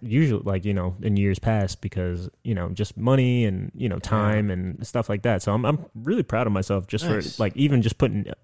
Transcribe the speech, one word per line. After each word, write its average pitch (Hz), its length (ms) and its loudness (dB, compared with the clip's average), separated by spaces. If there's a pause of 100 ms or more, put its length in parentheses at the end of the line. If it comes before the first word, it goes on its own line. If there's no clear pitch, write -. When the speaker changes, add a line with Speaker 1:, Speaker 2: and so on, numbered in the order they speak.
Speaker 1:
usually, 123 420 2
like, 95 220 0
you 104 80 0
know, 90 300 -2
in 101 160 2
years 98 200 2
past 107 440 0
because, 90 480 -4 (120)
you 117 120 -2
know, 90 160 -2
just 101 260 -4
money 123 480 4
and, 95 300 -2
you - 120 -4
know, 92 100 -2
Speaker 2:
Yeah. 92 120 -6
Speaker 1:
time 107 420 2
and 90 360 -4
stuff 117 240 -4
like 104 120 -2
that. 110 200 2
So 101 100 0
I'm, 120 140 2
I'm 147 180 0 (100)
really 156 280 -2
proud 113 240 0
of 104 80 2
myself 95 320 0
just 107 180 -4
Speaker 2:
Nice. 104 320 -2
Speaker 1:
for, 113 60 0
like, 98 120 0
even 139 280 4
just 110 160 0
putting 104 260 0 (200)